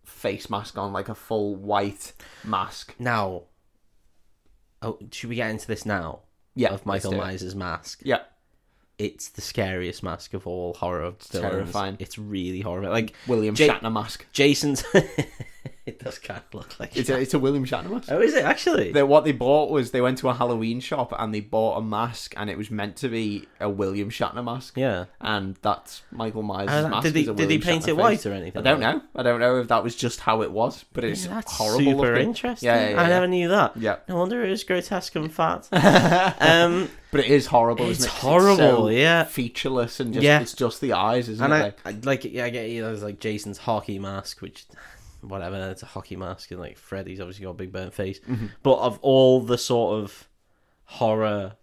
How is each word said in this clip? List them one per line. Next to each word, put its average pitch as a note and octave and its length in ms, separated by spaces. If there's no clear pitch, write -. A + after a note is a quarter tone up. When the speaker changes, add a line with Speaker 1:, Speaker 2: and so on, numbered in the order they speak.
Speaker 1:
face - 460
mask G#2 280
on, G2+ 140
like, G2 160
a A2+ 80
full G#2 400
white G2+ 560
mask. - 560
Speaker 2:
Now, G#2+ 440
oh, A2+ 160
should - 180
we A#2+ 80
get A2 140
into A2 160
this G#2+ 180
now? F#2 340
Speaker 1:
Yeah, A#2+ 140
Speaker 2:
Of G2 40
Speaker 1:
let's F#2+ 120
Speaker 2:
Michael G2 260
Speaker 1:
do F#2+ 60
it. - 40
Speaker 2:
Myers' F#2 340
mask? F2+ 480
Speaker 1:
Yeah. C3 200
Speaker 2:
It's - 320
the - 120
scariest F#2 640
mask E2+ 300
of F#2 120
all F2 280
horror F2 420
Speaker 1:
It's - 140
Speaker 2:
villains. F#2+ 220
Speaker 1:
terrifying. G2 480
Speaker 2:
It's - 180
really F#2+ 440
horrible. F#2+ 300
Like, A2+ 220
Speaker 1:
William G#2+ 300
Speaker 2:
Ja-, D3+ 100
Speaker 1:
Shatner A2+ 140
mask. - 400
Speaker 2:
Jason's C#3+ 560
<laughs> - 40
it A2+ 120
does B2 200
kind - 280
of - 60
look - 260
like - 160
Speaker 1:
It's C3 140
a, C3+ 40
Speaker 2:
that. C3 100
Speaker 1:
it's C3 100
a D3+ 60
William C3+ 260
Shatner B2+ 240
mask. A#3 220
Speaker 2:
Oh, E3+ 100
is D4 140
it - 100
actually? C#4 460
Speaker 1:
They, D3 100
what D3 220
they D#3 80
bought C3+ 400
was, C3 180
they B2 120
went B2+ 180
to C3 100
a B2 60
Halloween A#2+ 440
shop C3 380
and A2 160
they G#2 60
bought A2 380
a G#2+ 40
mask, A2 560
and G#2 140
it F2 80
was G#2 100
meant G#2 280
to C3 120
be A2 380
a G#2 80
William G2 440
Shatner A#2+ 320
mask. B2 340
Speaker 2:
Yeah. G#2 280
Speaker 1:
And G2 440
that's - 480
Michael A2 320
Myers' G2+ 260
Speaker 2:
Uh, D3+ 200
Speaker 1:
mask A2+ 160
Speaker 2:
did D#3 100
they, D#3+ 60
Speaker 1:
is C#3+ 80
a G#2 40
Speaker 2:
did G2+ 40
they D#3+ 80
Speaker 1:
William D#3 60
Speaker 2:
paint E3 200
Speaker 1:
Shatner - 40
Speaker 2:
it D#3 80
Speaker 1:
face. - 20
Speaker 2:
white G#3+ 300
or G2 60
anything F#2+ 260
Speaker 1:
I - 40
don't C3+ 180
Speaker 2:
like A#2+ 120
that? D4 40
Speaker 1:
know. - 220
I B2+ 40
don't A#2+ 160
know B2+ 200
if A#2 100
that A2 140
was A#2 120
just - 240
how A2 240
it - 80
was, A#2 420
but - 100
it's G#2 220
Speaker 2:
Yeah, F2+ 100
that's - 220
Speaker 1:
horrible A2 220
Speaker 2:
super C#3 320
Speaker 1:
looking. B2+ 160
Speaker 2:
interesting. A#3 400
Speaker 1:
Yeah, G#3+ 240
yeah, G3+ 100
Speaker 2:
I - 20
Speaker 1:
yeah. E3+ 60
Speaker 2:
never F3+ 180
knew F3+ 200
that. F3+ 300
Speaker 1:
Yeah. A2 180
Speaker 2:
No F#3 100
wonder A3 260
it F#3+ 80
is - 120
grotesque F3+ 520
and D#3 180
fat. E3+ 380
Speaker 1:
<laughs> F3+ 720
Speaker 2:
Um, E3+ 480
Speaker 1:
But C#3 100
it A2+ 60
is C#3 200
horrible, A#2 420
Speaker 2:
it's A#2 100
Speaker 1:
isn't A#2+ 100
it? - 40
'Cause - 80
Speaker 2:
horrible, D3+ 680
Speaker 1:
it's A2 100
so C3 40
Speaker 2:
yeah. E3 220
Speaker 1:
featureless B2 760
and A#2 140
just, C3+ 100
Speaker 2:
Yeah. D3 180
Speaker 1:
it's - 120
just - 260
the B2 140
eyes, A2+ 340
isn't A2 160
Speaker 2:
And D3 100
Speaker 1:
it? D#3 40
Speaker 2:
I, F#2+ 60
Speaker 1:
Like A2 140
Speaker 2:
I, - 20
like, C3 180
yeah, A#2+ 200
I A#2+ 60
get, A#2 180
you A#2 120
know, A2 60
there's, G#2 160
like, G#2 160
Jason's G#2 380
hockey G#2 420
mask, G2 420
which, - 240
whatever, F#2+ 360
it's F#2 140
a - 40
hockey - 280
mask, F#2 360
and, F2+ 100
like, - 160
Freddy's F#2+ 420
obviously F#2+ 240
got F#2 80
a E2 40
big F#2+ 180
burnt F#2 200
face. G2 280
Speaker 1:
Mm-hmm. A2+ 260
Speaker 2:
But C3 160
of A2+ 220
all C3 400
the A#2+ 160
sort A2 440
of - 260
horror G#2+ 760